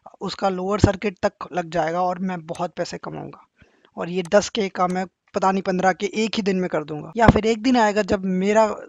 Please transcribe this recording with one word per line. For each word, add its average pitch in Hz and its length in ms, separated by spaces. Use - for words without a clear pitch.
उसका 196 280
लोअर 190 300
सर्किट 196 460
तक 196 60
लग 170 160
जाएगा 165 320
और 180 180
मैं 180 260
बहुत 175 300
पैसे 170 220
कमाऊंगा। 151 480
और 180 120
ये 180 140
दस 175 260
के 196 200
का 180 180
मैं 180 180
पता 190 180
नहीं 190 120
पन्द्रह 185 300
के 202 120
एक 214 300
ही 226 60
दिन 185 180
में 180 100
कर 156 140
दूंगा। 156 340
या 226 100
फिर 208 180
एक 220 160
दिन 254 160
आएगा 214 240
जब 196 240
मेरा 208 500